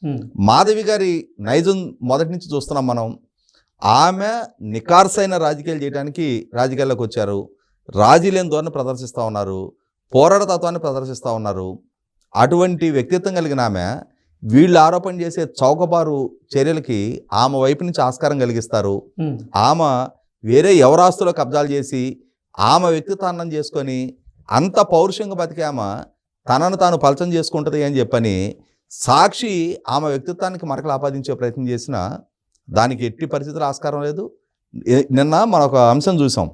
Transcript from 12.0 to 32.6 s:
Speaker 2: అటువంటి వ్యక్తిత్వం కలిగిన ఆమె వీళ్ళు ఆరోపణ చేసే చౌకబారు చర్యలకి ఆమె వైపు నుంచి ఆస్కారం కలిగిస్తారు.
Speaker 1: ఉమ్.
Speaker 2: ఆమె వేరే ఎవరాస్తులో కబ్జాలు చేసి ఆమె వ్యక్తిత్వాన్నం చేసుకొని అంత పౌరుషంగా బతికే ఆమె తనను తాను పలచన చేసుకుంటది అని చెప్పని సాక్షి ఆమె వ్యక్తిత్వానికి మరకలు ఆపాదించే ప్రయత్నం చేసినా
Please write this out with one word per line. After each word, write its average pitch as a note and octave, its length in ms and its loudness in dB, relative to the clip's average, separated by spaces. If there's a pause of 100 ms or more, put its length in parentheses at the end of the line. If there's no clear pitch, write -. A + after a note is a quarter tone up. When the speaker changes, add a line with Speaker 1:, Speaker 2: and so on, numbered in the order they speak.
Speaker 2:
అటువంటి E3+ 560 2
వ్యక్తిత్వం C#3+ 440 -2
కలిగిన D3 260 -2
ఆమె G2+ 360 -2 (460)
వీళ్ళు D#3+ 360 6
ఆరోపణ F3 420 2
చేసే E3+ 200 -6
చౌకబారు D#3 880 0 (260)
చర్యలకి C3 640 -2 (120)
ఆమె C3 240 2
వైపు D3 260 0
నుంచి F3 180 -4
ఆస్కారం C3+ 380 -2
కలిగిస్తారు. A2+ 640 -2 (160)
Speaker 1:
ఉమ్. D3 200 -4 (160)
Speaker 2:
ఆమె D3 340 2 (540)
వేరే D3 300 4
ఎవరాస్తులో F3 580 6
కబ్జాలు D3 360 -2
చేసి C#3 540 -6 (380)
ఆమె D#3+ 300 4
వ్యక్తిత్వాన్నం E3+ 640 -4
చేసుకొని C3+ 600 -6 (380)
అంత E3 280 -4
పౌరుషంగా F#3+ 560 0
బతికే E3 260 -8
ఆమె C3 280 -6 (600)
తనను E3 260 2
తాను F3+ 220 2
పలచన C#3+ 360 0
చేసుకుంటది D3+ 500 -2
అని C#3+ 160 -2
చెప్పని G#2+ 560 -2 (360)
సాక్షి F3 840 2 (120)
ఆమె C#3+ 180 -2
వ్యక్తిత్వానికి F3 580 -6
మరకలు C#3+ 260 -6
ఆపాదించే C#3 420 -4
ప్రయత్నం B2 360 -6
చేసినా A2+ 500 -6 (500)